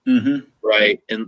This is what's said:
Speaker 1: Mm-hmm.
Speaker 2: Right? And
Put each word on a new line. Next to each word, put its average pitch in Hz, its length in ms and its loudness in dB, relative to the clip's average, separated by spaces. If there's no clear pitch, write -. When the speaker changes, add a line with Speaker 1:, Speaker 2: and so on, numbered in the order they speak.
Speaker 1:
Mm-hmm. 131 400 0
Speaker 2:
Right? 107 360 2
And 110 180 -8